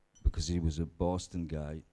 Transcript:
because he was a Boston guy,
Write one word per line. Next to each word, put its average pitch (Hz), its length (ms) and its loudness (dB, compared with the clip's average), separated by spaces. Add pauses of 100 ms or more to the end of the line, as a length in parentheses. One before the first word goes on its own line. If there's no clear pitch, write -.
(220)
because - 240 2
he 87 140 2
was 80 180 0
a 82 80 0
Boston 87 600 -2
guy, 76 360 -6 (100)